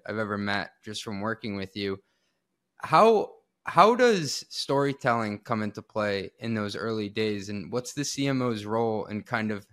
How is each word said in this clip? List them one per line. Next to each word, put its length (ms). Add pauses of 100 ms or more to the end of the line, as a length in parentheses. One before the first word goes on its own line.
I've 120
ever 200
met, 320 (140)
just 180
from 180
working 360
with 200
you. 220 (800)
How, 540 (320)
how 300
does 540
storytelling 920
come 220
into 200
play 560
in 160
those 220
early 320
days? 400
And 240
what's 200
the 120
C 220
M 140
O's 240
role 400
in 180
kind 280
of 220